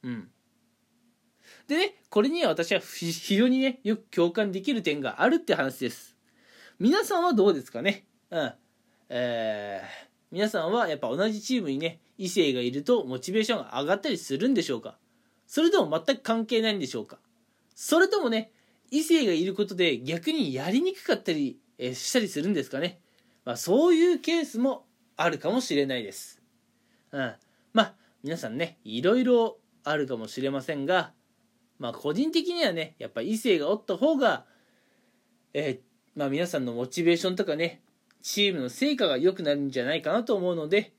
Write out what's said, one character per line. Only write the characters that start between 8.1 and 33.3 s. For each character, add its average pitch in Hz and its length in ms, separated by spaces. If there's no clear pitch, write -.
う 165 140
ん。 120 100
え 110 760
ー、 - 240
皆 202 180
さ 185 140
ん 170 100
は 226 160
や 151 80
っ - 20
ぱ 127 80
同 170 220
じ 214 120
チ 254 180
ー - 20
ム 160 80
に 135 80
ね、 160 240
異 185 100
性 170 260
が 127 60
い 123 100
る 143 140
と 233 220
モ 127 140
チ 180 120
ベ 220 100
ー - 20
シ 233 100
ョ - 20
ン 180 40
が 120 220
上 147 60
が 185 80
っ - 60
た 311 80
り 214 80
す - 200
る 151 120
ん 277 40
で 175 100
し 156 80
ょ 120 60
う 110 40
か？ - 160
そ - 140
れ 339 100
と 277 140
も 156 200
全 277 120
く - 40
関 226 240
係 220 160
な 220 100
い 208 40
ん 196 40
で 139 80
し - 80
ょ 113 60
う 107 40
か？ - 140
そ - 260
れ 381 80
と 392 140
も 262 80
ね、 220 220
異 294 100
性 320 240
が 190 60
い 165 120
る 185 120
こ 208 100
と 196 80
で 170 280
逆 165 300
に 226 220
や 139 160
り 240 120
に 370 120
く - 100
か 330 100
っ 208 100
た 185 80
り、 147 260
え 127 120
ー、 127 40
し - 180
た 247 80
り 208 80
す 147 140
る 180 80
ん 208 40
で 147 100
す - 60
か 139 100
ね？ 175 200
ま 120 80
あ、 117 40
そ 277 340
う - 20
い 339 200
う 269 60
ケ 330 220
ー 294 40
ス - 140
も 262 260
あ 165 140
る - 100
か 151 100
も 247 120
し 175 140
れ 143 100
な 135 120
い 117 60
で 98 80
す。 - 300
う 143 80
ん。 120 140
ま 220 100
あ、 - 120
皆 156 140
さ - 120
ん 117 80
ね、 165 260
い 110 180
ろ 202 160
い 254 60
ろ 233 340
あ 151 120
る 147 120
か 127 100
も 110 100
し - 140
れ 135 80
ま 135 120
せ 156 140
ん 139 100
が、 175 280
ま 120 100
あ、 113 40
個 147 200
人 285 180
的 339 220
に 339 100
は 196 100
ね、 156 260
や 113 80
っ - 40
ぱ 117 100
異 208 160